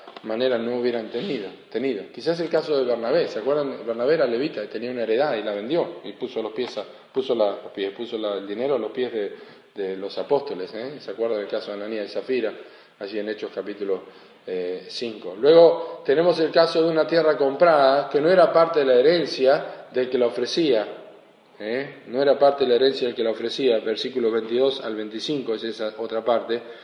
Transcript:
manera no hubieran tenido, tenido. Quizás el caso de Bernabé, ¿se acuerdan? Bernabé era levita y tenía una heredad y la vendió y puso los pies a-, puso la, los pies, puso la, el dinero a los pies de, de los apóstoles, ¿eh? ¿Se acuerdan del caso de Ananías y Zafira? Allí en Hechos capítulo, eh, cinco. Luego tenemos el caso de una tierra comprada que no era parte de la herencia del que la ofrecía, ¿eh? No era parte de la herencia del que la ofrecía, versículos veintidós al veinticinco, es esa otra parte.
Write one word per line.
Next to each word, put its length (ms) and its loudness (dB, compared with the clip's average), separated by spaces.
manera 340 0
no 180 -4
hubieran 320 -2
tenido, 400 -6
tenido. 420 -4
Quizás 280 -4
el 100 -4
caso 260 0
de 80 2
Bernabé, 440 0
¿se 100 -8
acuerdan? 480 -2
Bernabé 280 0
era 120 2
levita 360 -4
y 40 -8
tenía 240 -8
una 140 -4
heredad 320 2
y 60 -4
la 120 -4
vendió 500 -4
y 80 -10
puso 300 -6
los 100 -8
pies 240 -6
a-, 80 -6
puso 220 -2
la, 280 2
los 100 -16
pies, 200 -4
puso 260 -8
la, 160 -4
el 120 -6
dinero 280 -2
a 40 0
los 120 -6
pies 220 -4
de, 200 -4
de 220 -6
los 220 -8
apóstoles, 560 -4
¿eh? 240 -10
¿Se 140 -14
acuerdan 260 -2
del 100 -6
caso 220 -6
de 80 -8
Ananías 280 -8
y 60 -16
Zafira? 400 -2
Allí 200 -8
en 120 -6
Hechos 240 -8
capítulo, 480 -6
eh, 420 -6
cinco. 520 -10
Luego 640 6
tenemos 360 4
el 100 2
caso 320 4
de 80 2
una 160 2
tierra 320 2
comprada 720 4
que 100 2
no 80 4
era 240 6
parte 280 4
de 40 2
la 120 6
herencia 920 2
del 200 -2
que 80 0
la 80 4
ofrecía, 600 0
¿eh? 500 -8
No 120 -2
era 180 4
parte 260 4
de 60 2
la 60 6
herencia 300 2
del 100 -4
que 80 -2
la 60 2
ofrecía, 480 0
versículos 540 -2
veintidós 500 0
al 140 -6
veinticinco, 580 -6
es 100 -6
esa 340 -6
otra 240 -4
parte. 380 0